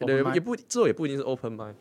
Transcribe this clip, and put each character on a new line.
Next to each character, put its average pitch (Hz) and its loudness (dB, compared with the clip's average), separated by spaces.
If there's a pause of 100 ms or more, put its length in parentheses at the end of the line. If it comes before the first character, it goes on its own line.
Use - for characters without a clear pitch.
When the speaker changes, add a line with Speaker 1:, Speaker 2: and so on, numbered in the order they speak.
Speaker 1:
open 135 2
mic。 139 4
Speaker 2:
对， 131 0
也 175 4
不， 240 -4
之 - -4
后 226 6
也 214 4
不 160 -2
一 - -2
定 139 -4
是 135 -4
open 120 -4
mic， 107 -12